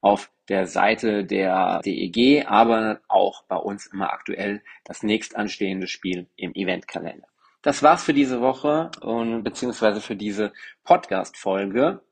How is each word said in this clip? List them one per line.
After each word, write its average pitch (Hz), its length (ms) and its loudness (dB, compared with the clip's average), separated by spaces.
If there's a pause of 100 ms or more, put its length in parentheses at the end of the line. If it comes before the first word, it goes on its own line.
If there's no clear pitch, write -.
auf 101 300 2 (180)
der 95 180 0
Seite 104 580 0
der 92 600 0
D 98 60 -2
E 90 180 -4
G, 127 340 4
aber 110 640 2
auch 95 360 2
bei 92 120 -6
uns 98 320 -6
immer 95 240 -6
aktuell 101 500 -6 (220)
das - 200 -14
nächstanstehende 104 840 -4
Spiel 90 480 -6
im 87 180 -10
Eventkalender. 90 760 -6 (340)
Das 143 200 0
war's 156 220 6
für 165 100 0
diese 131 280 2
Woche 147 500 0 (100)
und 117 420 -4
beziehungsweise 110 580 0
für 110 140 -8
diese 104 380 -4 (300)
Podcast-Folge. 101 1160 0 (100)